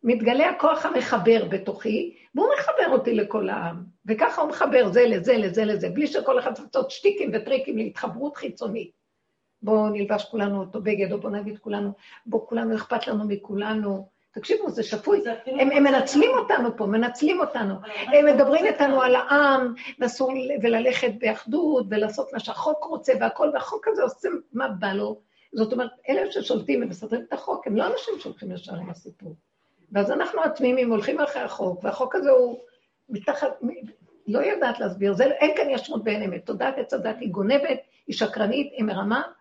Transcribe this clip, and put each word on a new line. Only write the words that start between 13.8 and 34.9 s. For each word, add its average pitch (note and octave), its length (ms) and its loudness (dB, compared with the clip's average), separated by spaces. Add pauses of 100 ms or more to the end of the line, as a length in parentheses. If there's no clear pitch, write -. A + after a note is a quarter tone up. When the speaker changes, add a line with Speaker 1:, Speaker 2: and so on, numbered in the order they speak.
Speaker 1:
תקשיבו, G#4+ 360 -2
זה A3 120 -4
שפוי. G#3+ 380 0
Speaker 2:
זה A#3 120 -4
אפילו C4 280 -4
Speaker 1:
הם, C4+ 80 6
Speaker 2:
לא C#4+ 60 0
Speaker 1:
הם C#4+ 100 6
Speaker 2:
בסדר. C4+ 140 6
Speaker 1:
מנצלים D4 400 4
אותנו C4 380 0
פה, G#3+ 100 -2
מנצלים A#3+ 540 0
אותנו. A3 340 -2
Speaker 2:
אבל - 160 -14 (280)
Speaker 1:
הם D4 80 8
Speaker 2:
מה D4 60 8
Speaker 1:
מדברים C#4 300 6
Speaker 2:
זה G#4 60 4
Speaker 1:
איתנו C#4+ 280 2
Speaker 2:
בסדר? B3+ 80 4
Speaker 1:
על B3 100 6
העם, C4 600 4 (240)
ואסור B3+ 340 -2
ל-, C4 200 -4 (100)
וללכת A#3 560 2
באחדות, B3 720 0
ולעשות G#3+ 420 -2
מה B3 80 -6
שהחוק - 440 -4
רוצה, D#4 360 -2
והכל, B3+ 340 2
והחוק - 340 -4
הזה A4 140 2
עושה - 260 -2 (240)
מה B3+ 160 -4
בא G3 240 -4
לו. G#3 280 -4 (320)
זאת A3 200 0
אומרת, B3 180 -2 (180)
אלה - 240 0
ששולטים - 500 -2
ומסדרים A3 460 -6
את - 40 -6
החוק, - 340 -6
הם G#3 100 -2
לא C4 100 2
אנשים A4+ 320 -4
שהולכים - 340 -12
ישר F#3 220 -12
עם F3+ 160 -10
הסיפור. E3+ 440 -18 (580)
ואז G3+ 180 0
אנחנו E4 340 -2
התמימים B3+ 460 2
הולכים A3+ 300 0
אחרי C#4+ 220 -2
החוק, F3+ 420 -6
והחוק B3+ 300 -4
הזה C#4 160 2
הוא B3 280 4 (500)
מתחת, - 540 -4
מ-, A#3+ 60 -2 (580)
לא A3 120 0
יודעת E4 420 0
להסביר, G3 320 -2